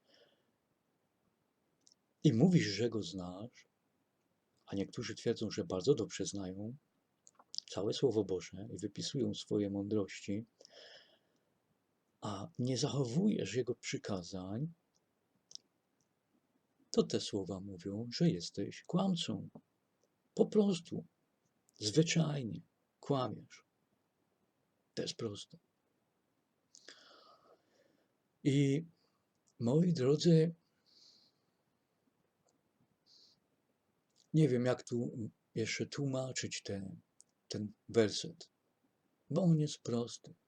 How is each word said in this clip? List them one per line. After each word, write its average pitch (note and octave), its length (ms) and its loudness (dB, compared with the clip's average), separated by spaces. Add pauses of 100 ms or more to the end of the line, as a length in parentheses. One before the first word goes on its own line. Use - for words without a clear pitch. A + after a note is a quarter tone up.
(2250)
i D3 100 6
mówisz, C3 340 6
że G#2 220 0
Go A2 140 -4
znasz, F2+ 640 -10 (1000)
a - 100 -8
niektórzy G2 400 -4
twierdzą, A2 360 -2
że G#2 120 -4
bardzo F#2 320 2
dobrze G2+ 300 -4
znają G2 500 -8 (960)
całe G#2+ 240 -2
Słowo A2 300 2
Boże F#2+ 500 -6
i F2+ 40 -10
wypisują G#2+ 560 -4
swoje G#2 360 -2
mądrości, G2+ 760 -4 (1800)
a G#2 260 -6 (120)
nie B2 180 0
zachowujesz C3+ 800 0
Jego A#2+ 200 -2
przykazań, G2 1000 -6 (2250)
to A3+ 120 4
te D#3 180 0
słowa F#2+ 380 -4
mówią, G2 520 -8
że E3+ 180 4
jesteś F#2+ 540 -6
kłamcą. F3 680 -2 (840)
Po G#3+ 120 6
prostu, G3+ 600 0 (720)
zwyczajnie D3 840 2 (380)
kłamiesz. - 640 -4 (1300)
To - 80 -6
jest - 120 -4
proste. A2 440 -8 (2750)
I C#3+ 420 4 (760)
moi D#3 340 4
drodzy, D#3+ 640 6 (3750)
nie D#3 160 8
wiem, B2 160 4
jak B2+ 180 2
tu A#2+ 460 -4 (260)
jeszcze A2 300 -2
tłumaczyć C3 760 -4
ten, G2 400 -8 (460)
ten G#2 240 -6 (180)
werset, - 600 2 (800)
bo D3+ 120 2
on E3 180 6
jest D3 180 -2
prosty. A#2 560 -4 (140)